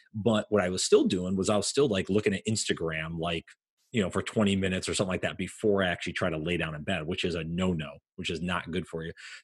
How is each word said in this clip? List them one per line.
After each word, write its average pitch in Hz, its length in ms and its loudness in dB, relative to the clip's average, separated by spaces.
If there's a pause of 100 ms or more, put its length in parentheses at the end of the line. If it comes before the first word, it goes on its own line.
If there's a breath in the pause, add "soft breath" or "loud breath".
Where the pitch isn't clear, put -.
(140 soft breath)
But 110 340 2
what 208 140 4
I 90 80 0
was 92 120 -2
still 392 220 6
doing 95 320 0
was 92 140 2
I 107 80 4
was 95 80 0
still, 143 200 2
like, 95 220 2
looking 104 240 4
at 95 160 -4
Instagram, 82 680 -2
like, 82 260 -2 (480)
you 120 100 2
know, 90 60 0
for 95 140 -2
twenty 101 340 2
minutes 92 320 0
or 87 60 -2
something 95 160 0
like 90 100 -2
that 82 160 -4
before 98 460 0
I 90 60 2
actually 85 260 -4
try 92 160 0
to 80 80 -2
lay 85 180 -2
down 80 180 -4
in 76 80 -10
bed, 80 240 -4
which 92 180 -4
is 87 100 -2
a 82 100 -4
no-no, 82 540 -2 (180)
which 90 140 -6
is 82 100 -4
not 87 300 -4
good 85 160 -4
for 82 180 -8
you. 82 80 -8 (320 loud breath)